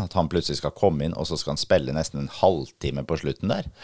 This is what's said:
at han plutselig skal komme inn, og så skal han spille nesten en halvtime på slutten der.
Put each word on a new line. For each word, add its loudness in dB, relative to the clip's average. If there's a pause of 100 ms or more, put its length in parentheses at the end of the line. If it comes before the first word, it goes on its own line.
at -6
han 2
plutselig -2
skal -2
komme 2
inn, 0
og -2
så -4
skal -4
han -4
spille 4
nesten -2
en -6
halvtime 0
på -2
slutten -2
der. -2 (180)